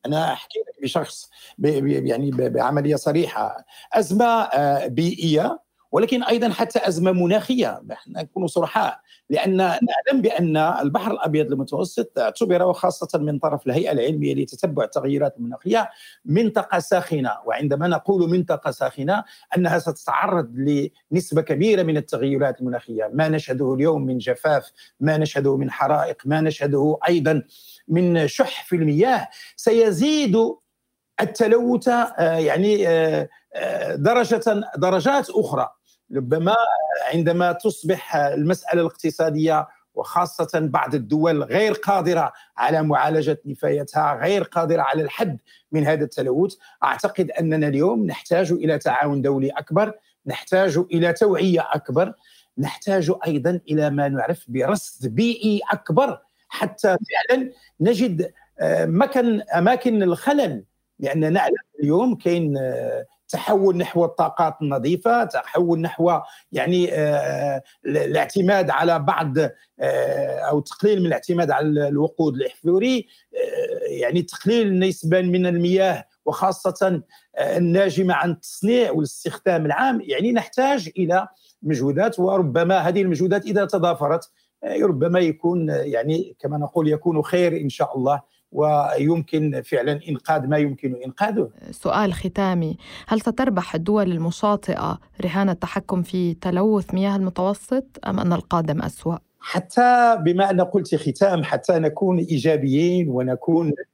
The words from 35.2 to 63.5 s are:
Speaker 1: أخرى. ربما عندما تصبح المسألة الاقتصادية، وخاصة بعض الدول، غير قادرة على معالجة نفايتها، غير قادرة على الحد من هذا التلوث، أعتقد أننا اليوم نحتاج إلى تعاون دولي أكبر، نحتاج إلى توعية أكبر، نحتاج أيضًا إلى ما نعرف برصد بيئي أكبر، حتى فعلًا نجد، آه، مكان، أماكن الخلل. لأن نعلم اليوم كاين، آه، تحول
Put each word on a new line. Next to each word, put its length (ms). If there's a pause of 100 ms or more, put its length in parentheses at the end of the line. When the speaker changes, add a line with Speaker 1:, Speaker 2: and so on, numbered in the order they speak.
Speaker 1:
أخرى. 400 (460)
ربما 400 (580)
عندما 380
تصبح 640
المسألة 680
الاقتصادية، 840 (280)
وخاصة 540 (100)
بعض 360
الدول، 480
غير 300
قادرة 580 (260)
على 260
معالجة 640
نفايتها، 760
غير 200
قادرة 380
على 200
الحد 360 (340)
من 160
هذا 160
التلوث، 520 (280)
أعتقد 480
أننا 360
اليوم 380
نحتاج 460
إلى 260
تعاون 440
دولي 280
أكبر، 440 (340)
نحتاج 500
إلى 360
توعية 600
أكبر، 400 (440)
نحتاج 540 (160)
أيضًا 320 (100)
إلى 200
ما 200
نعرف 380
برصد 600
بيئي 540 (100)
أكبر، 480 (300)
حتى 480 (320)
فعلًا 220 (280)
نجد، 520 (280)
آه، 260
مكان، 560
أماكن 640
الخلل. 600 (360)
لأن 340
نعلم 220 (240)
اليوم 360
كاين، 420
آه، 480 (260)
تحول 460